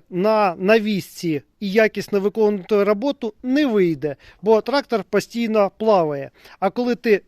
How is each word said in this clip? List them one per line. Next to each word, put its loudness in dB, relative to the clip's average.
на 0
навісці 0
і -8
якісно 0
виконувати 0
роботу -4
не 0
вийде, -2
бо 2
трактор -2
постійно -2
плаває. 0
А 0
коли -2
ти 2